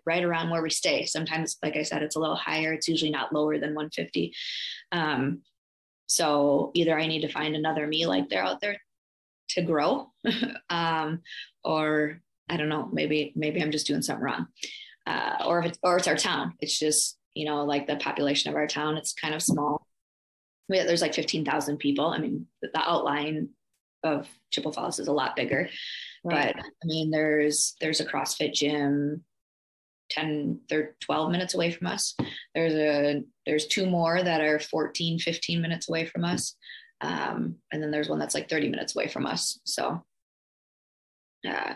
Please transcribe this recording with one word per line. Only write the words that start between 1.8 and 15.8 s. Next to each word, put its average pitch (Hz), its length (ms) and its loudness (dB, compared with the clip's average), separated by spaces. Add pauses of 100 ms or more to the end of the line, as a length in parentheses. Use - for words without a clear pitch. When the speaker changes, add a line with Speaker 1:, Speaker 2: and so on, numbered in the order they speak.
Speaker 1:
said, 151 180 -2
it's 151 140 -4
a 156 40 0
little 156 160 0
higher. 156 380 -2
It's 156 120 -4
usually 160 240 2
not 139 220 -2
lower 151 240 2
than 151 180 -2
one 151 140 -4
fifty. 170 460 -4 (580)
Um, 151 480 0 (680)
so 147 680 4
either 165 240 4
I 160 80 2
need 160 160 0
to 147 100 -2
find 151 240 -2
another 151 300 0
me, 156 180 0
like, 185 240 2
they're 190 160 0
out 185 160 -2
there 202 160 -2 (720)
to 180 120 0
grow, 170 480 2 (140)
<laughs> - 460 -2
um, 165 500 0 (420)
or 156 580 2 (280)
I 170 80 0
don't 151 140 0
know, 151 200 -2
maybe, 151 460 0
maybe 156 260 0
I'm 151 80 0
just 151 160 0
doing 147 160 0
something - 220 -4
wrong. - 220 -2 (600)
Uh, - 400 -2
or 170 140 4
if 170 60 0
it's, 170 160 -4